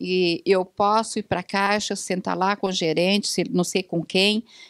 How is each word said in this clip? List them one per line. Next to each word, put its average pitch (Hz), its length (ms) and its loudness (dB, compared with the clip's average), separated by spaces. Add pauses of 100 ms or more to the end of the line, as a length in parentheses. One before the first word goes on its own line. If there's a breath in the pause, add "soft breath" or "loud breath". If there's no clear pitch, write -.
e 180 460 0
eu 185 180 4
posso 214 540 0
ir 208 60 -4
pra 180 180 -4
Caixa, 202 540 0
sentar 185 400 -4
lá 190 180 0
com 196 140 -4
o 185 40 -2
gerente, 180 540 0
se, - 240 -2
não 175 140 2
sei 185 180 -2
com 165 220 -4
quem, 208 400 0 (260 loud breath)